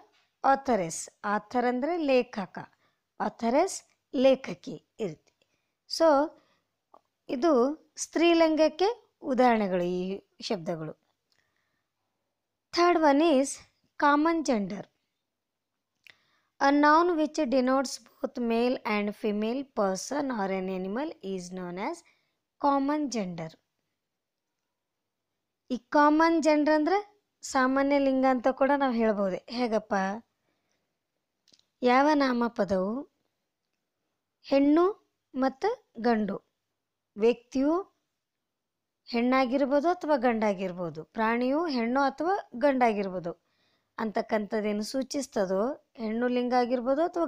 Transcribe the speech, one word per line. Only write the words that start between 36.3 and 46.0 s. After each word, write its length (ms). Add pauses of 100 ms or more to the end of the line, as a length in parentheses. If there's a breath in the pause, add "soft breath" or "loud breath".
ವ್ಯಕ್ತಿಯು 500 (1400)
ಹೆಣ್ಣಾಗಿರ್ಬೋದು 840
ಅಥವಾ 200 (100)
ಗಂಡಾಗಿರ್ಬೋದು, 800 (140)
ಪ್ರಾಣಿಯು 420 (160)
ಹೆಣ್ಣು 260 (100)
ಅಥವಾ 240 (300)
ಗಂಡಾಗಿರ್ಬೋದು 680 (640)
ಅಂತಕ್ಕಂಥದ್ದೇನು 920
ಸೂಚಿಸ್ತದೋ, 720 (400)